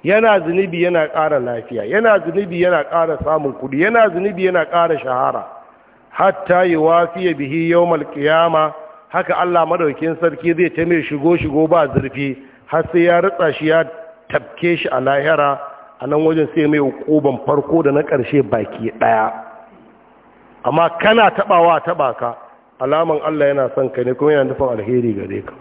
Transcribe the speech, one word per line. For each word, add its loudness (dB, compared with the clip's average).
Yana 4
zunubi -2
yana 0
ƙara 0
lafiya, -4
yana 2
zunubi -4
yana 2
ƙara -2
samun -2
kuɗi, -6
yana 4
zunubi -4
yana 0
ƙara 0
shahara. -2
Hatta 2
yuwafiya 2
bihi -4
yawmal 2
qiyama, 2
haka -4
Allah 2
madaukin -2
sarki -2
zai 0
ta -2
mai 0
shigo-shigo 0
ba 4
zurfi, -4
har 0
sai 2
ya 4
ritsa 0
shi -6
ya 4
tafke -2
shi -6
a -2
lahira, 0
a -10
nan 0
wajen 2
sai 2
mai 2
hukuban 0
farko 0
da 4
na 2
ƙarshe 0
baki -4
ɗaya. 2
Amma 2
kana 4
taɓawa 4
taɓa -2
ka, -6
alaman 0
Allah 0
yana 0
son 0
ka -4
ne -2
kuma 2
yana 4
nufin -2
alheri -2
gare -8
ka. -16